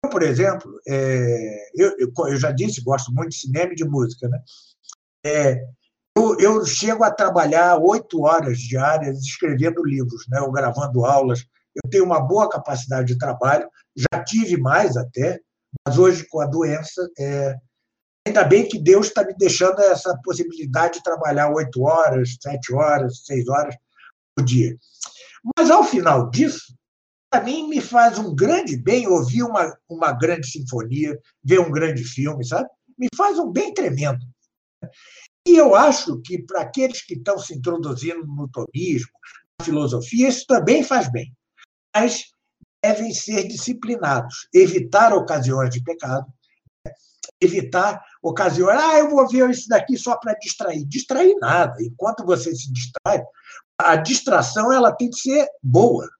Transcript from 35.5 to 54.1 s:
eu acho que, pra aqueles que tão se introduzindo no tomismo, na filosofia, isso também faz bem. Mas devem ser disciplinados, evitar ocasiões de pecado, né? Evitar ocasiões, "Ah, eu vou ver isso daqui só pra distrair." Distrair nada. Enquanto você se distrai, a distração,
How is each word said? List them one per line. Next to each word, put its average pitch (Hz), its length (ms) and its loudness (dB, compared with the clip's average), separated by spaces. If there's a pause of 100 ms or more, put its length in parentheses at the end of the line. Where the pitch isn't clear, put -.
eu 269 200 8
acho 214 460 2
que, 180 200 -8
pra 185 200 -6
aqueles 262 400 -4
que 165 160 -14
tão 196 220 -4
se - 160 -14
introduzindo 160 720 -6
no 143 240 -10
tomismo, 127 600 -6 (480)
na - 60 -12
filosofia, 151 640 0
isso - 180 -2
também 240 380 2
faz 240 260 -2
bem. 120 240 -8 (640)
Mas 233 380 -2 (500)
devem 220 300 -2
ser 202 340 -4
disciplinados, 214 1080 -6
evitar 185 600 4
ocasiões 131 560 -2
de 123 120 -6
pecado, 135 460 -8 (580)
né? - 60 -14 (500)
Evitar 180 640 0 (180)
ocasiões, 180 560 0
"Ah, 311 220 4
eu 294 100 2
vou 269 180 4
ver 254 220 2
isso - 200 -4
daqui 233 280 2
só 240 200 -2
pra 220 160 -6
distrair." 170 520 -8
Distrair 269 540 2
nada. 151 420 0
Enquanto 196 440 -6
você 165 300 0
se 127 160 -12
distrai, - 520 -4 (580)
a 165 140 4
distração, 214 760 0